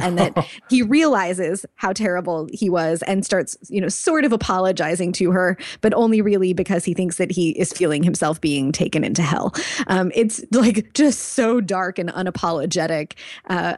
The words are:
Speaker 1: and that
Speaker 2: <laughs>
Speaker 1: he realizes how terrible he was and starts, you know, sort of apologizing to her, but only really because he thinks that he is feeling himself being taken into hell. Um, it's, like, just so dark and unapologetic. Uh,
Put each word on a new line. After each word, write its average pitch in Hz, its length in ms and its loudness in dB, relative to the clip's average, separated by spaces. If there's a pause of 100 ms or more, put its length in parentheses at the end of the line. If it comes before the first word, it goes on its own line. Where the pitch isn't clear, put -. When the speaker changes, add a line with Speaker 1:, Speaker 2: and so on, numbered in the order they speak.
Speaker 1:
and 180 160 0
that 190 180 2 (240)
Speaker 2:
<laughs> - 100 -20
Speaker 1:
he 254 120 4
realizes 196 840 2 (100)
how 196 180 -2
terrible 180 580 -2
he 202 180 -2
was 165 340 0
and 196 200 0
starts, - 320 -2 (140)
you 196 100 -2
know, 185 80 0
sort 311 380 0
of 233 80 2
apologizing 185 800 0
to 180 180 2
her, 185 240 2 (260)
but 214 120 4
only 226 260 4
really 196 320 2
because 180 320 -2
he 180 100 -2
thinks 180 240 -2
that 185 140 -2
he 170 200 0
is - 200 -2
feeling 151 320 0
himself 160 380 0
being 143 300 0
taken 156 320 -2
into - 180 -2
hell. 156 320 0 (340)
Um, 185 280 0
it's, 220 360 0
like, 220 440 2
just 285 240 4
so 240 420 0
dark 185 380 -4
and 170 100 -4
unapologetic. 160 1040 -2 (340)
Uh, 170 300 -2